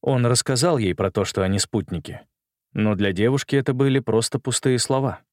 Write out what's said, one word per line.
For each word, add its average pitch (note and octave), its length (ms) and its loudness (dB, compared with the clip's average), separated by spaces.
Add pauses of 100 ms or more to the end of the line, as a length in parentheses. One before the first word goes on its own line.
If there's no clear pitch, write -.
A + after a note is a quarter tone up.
Он B2+ 260 2
рассказал C3 520 2
ей F#2+ 160 0
про G2 160 0
то, G2+ 140 0
что - 180 -2
они F#2+ 160 0
спутники. F2 600 -4 (520)
Но G#2+ 220 0
для G2 180 0
девушки B2 440 0
это C3+ 160 0
были C3+ 260 2
просто A2+ 400 0
пустые B2+ 400 0
слова. C3 420 -2 (120)